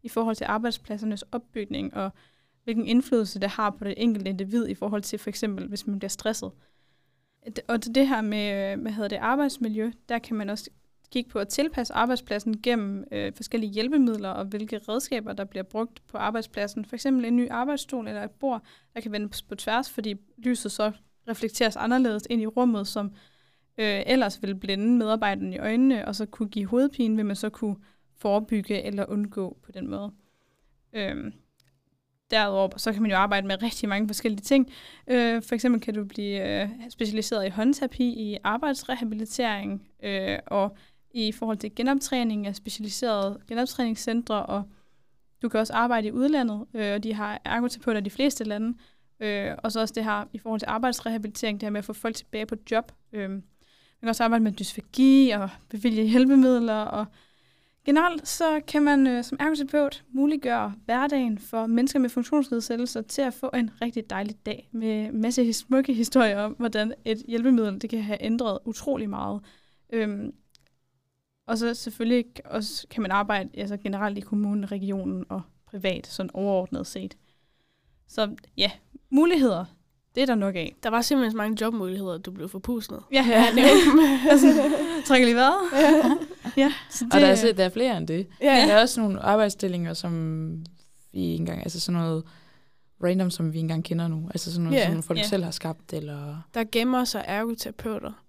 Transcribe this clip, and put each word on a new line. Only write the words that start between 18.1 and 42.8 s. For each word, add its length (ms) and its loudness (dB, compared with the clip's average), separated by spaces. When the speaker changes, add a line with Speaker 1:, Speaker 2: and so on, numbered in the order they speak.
Speaker 1:
et 80 -10
bord, 300 -4
der 60 -8
kan 100 -8
vendes 300 -6
på 140 -14
tværs, 340 -4
fordi 260 -6
lyset 340 -2
så 200 -2
reflekteres 480 -2
anderledes 540 0
ind 120 0
i 40 -2
rummet, 420 0
som, 180 -4
øh, 280 0
ellers 360 2
ville 140 -4
blinde 420 0
medarbejderne 580 0
i 40 -8
øjnene, 480 2
og 80 -6
så 100 -4
kunne 240 -8
give 160 -4
hovedpine, 500 2
vil 100 0
man 100 -2
så 140 -6
kunne 260 -4
forebygge 680 -2
eller 260 -4
undgå 540 -6
på 80 -20
den 180 -10
måde. 220 -8
Øhm, 400 -6
derudover, 460 0
så 160 -4
kan 80 -4
man 100 0
jo 60 2
arbejde 300 2
med 160 -4
rigtig 260 -4
mange 180 -2
forskellige 340 -4
ting. 280 4
Øh, 340 0
for 140 -4
eksempel 260 2
kan 120 -6
du 120 -4
blive, 580 -4
øh, 60 -4
specialiseret 560 -4
i 40 -2
håndterapi, 540 0
i 400 -4
arbejdsrehabilitering, 1400 -4
øh, 340 -4
og 300 0
i 200 -2
forhold 260 -4
til 180 -10
genoptræning 720 -2
af 80 -6
specialiserede 920 -4